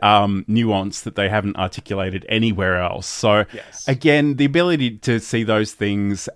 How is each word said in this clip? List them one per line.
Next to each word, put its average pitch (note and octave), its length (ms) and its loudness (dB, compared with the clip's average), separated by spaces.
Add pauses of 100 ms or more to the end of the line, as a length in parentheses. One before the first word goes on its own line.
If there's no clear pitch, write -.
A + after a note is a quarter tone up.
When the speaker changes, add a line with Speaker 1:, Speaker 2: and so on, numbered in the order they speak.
Speaker 1:
um, G2+ 460 4
nuance G#2 540 0
that - 120 -10
they G2+ 140 0
haven't G2+ 280 -2
articulated F#2+ 760 -6
anywhere G2 500 0
else. F2+ 260 -4
So G#2 460 2
Speaker 2:
Yes. - 340 -14
Speaker 1:
again, D3 500 2
the C#3 100 2
ability C#3+ 540 0
to A#2 200 0
see A2+ 220 -4
those G#2+ 300 0
things G2+ 640 -2